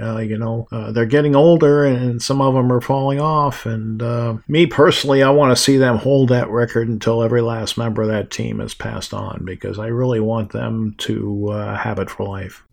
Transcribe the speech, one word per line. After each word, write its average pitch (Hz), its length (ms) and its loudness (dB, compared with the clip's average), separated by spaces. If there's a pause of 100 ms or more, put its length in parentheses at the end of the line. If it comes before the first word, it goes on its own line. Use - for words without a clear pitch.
Uh, 110 180 -6
you 110 180 -4
know, 113 340 -6
uh, 110 220 -8
they're 117 120 2
getting 143 300 2
older, 147 480 6
and 123 380 0
some 135 180 -2
of 135 160 2
'em 123 160 2
are 123 80 2
falling 139 400 -2
off. 147 460 -2
And, 110 360 -6
uh, 117 340 -2 (120)
me 156 200 4
personally, 135 540 4
I 135 100 6
wanna 139 260 6
see 139 180 4
them 127 220 4
hold 135 320 2
that 123 200 0
record 117 380 0
until 113 340 0
every 117 200 2
last 113 360 -4
member 113 260 -2
of 107 40 0
that 107 240 -4
team 113 280 -6
has - 140 -10
passed - 400 -10
on, 50 300 -8
because 98 340 -10
I 107 100 -8
really 117 340 0
want 110 320 -2
them 113 460 -4
to, 104 520 -4
uh, 104 240 -6
have 104 240 -6
it 95 100 -6
for - 160 -8
life. 98 480 -12